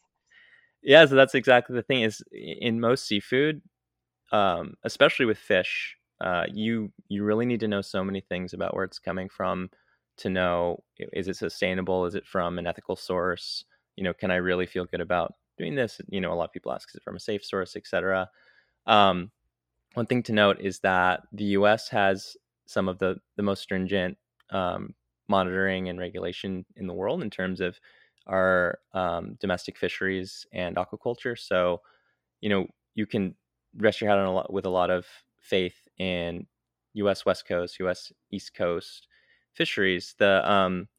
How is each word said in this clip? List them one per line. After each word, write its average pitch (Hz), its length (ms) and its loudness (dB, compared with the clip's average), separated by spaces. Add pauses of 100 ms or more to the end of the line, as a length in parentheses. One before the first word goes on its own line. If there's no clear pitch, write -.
(840)
Yeah, 147 220 12
so 139 100 4
that's 135 200 8
exactly 123 400 6
the 117 80 -2
thing 131 180 0
is 110 220 -2 (100)
i-, - 40 -16
in 113 420 -4
most 120 260 0
seafood, 139 560 0 (680)
um, 92 520 0
especially 139 420 2
with 107 140 0
fish, - 580 -2 (240)
uh, 87 320 -2
you, 107 400 -4 (160)
you 101 140 -4
really 107 220 0
need 120 160 -2
to 110 60 -2
know 101 140 -2
so 95 220 -4
many 98 180 -6
things 90 320 -8
about 92 220 -4
where 95 100 -2
it's - 140 -12
coming 92 300 -8
from 92 420 -4 (460)
to - 120 -6
know, 87 540 0 (180)
i-, - 120 -10
is 92 140 -6
it 95 100 -6
sustainable? 92 680 -2
Is 90 100 -4
it - 120 -8
from 87 320 -4
an 85 80 -6
ethical - 280 -6
source? 90 680 -6 (320)
You 98 80 -8
know, 87 80 -2
can 95 180 -4
I 90 60 2
really 90 300 0
feel 87 180 -6
good 87 160 -6
about 85 340 -2 (220)
doing 165 180 -6
this? 117 340 -4
You 98 120 -4
know, 85 120 -2
a - 20 -4
lot 85 100 -4
of - 80 -14
people - 200 -10
ask, - 180 -12
"Is - 40 -20
it - 80 -20
from 95 140 -12
a - 40 -12
safe 104 240 -8
source?" 95 300 -6
et - 120 -14
cetera. 92 420 -2 (580)
Um, 98 440 4 (640)
one 117 120 -4
thing 123 160 -2
to 113 100 -6
note 104 280 4
is 95 200 -6
that 92 420 2 (100)
the 104 120 -6
U 101 220 4
S 110 220 2
has 98 480 -2 (300)
some 95 220 -2
of 92 100 -8
the, 92 200 -2 (180)
the 104 60 -2
most 98 200 -2
stringent, 92 540 -2 (340)
um, 92 440 -4 (340)
monitoring 92 600 0
and 87 100 -8
regulation 92 640 -8 (120)
in 95 100 -10
the 87 60 -8
world 120 300 -4
in 104 80 -8
terms 92 300 -4
of 90 180 -4 (480)
our, 92 520 2 (140)
um, 92 460 -4
domestic 95 380 -4
fisheries 95 760 -4
and 90 240 -6
aquaculture. 120 640 -6
So, 90 420 0 (600)
you 107 80 -4
know, 98 180 0 (280)
you 107 120 -2
can 95 280 -2 (420)
rest 107 240 2
your 107 100 0
head 98 80 6
on 95 80 0
a 92 60 -2
lot, - 200 -4
with 95 120 -4
a 92 60 -2
lot 90 200 2
of 90 160 -2 (340)
faith 92 460 -4 (100)
in 85 500 -6 (480)
U 101 140 0
S - 160 -2
West 95 220 -2
Coast, 87 320 -4
U 92 100 -2
S - 220 -8 (200)
East - 240 -12
Coast 87 520 -4 (460)
fisheries. 95 640 -2
The, 98 300 4
um, 95 500 2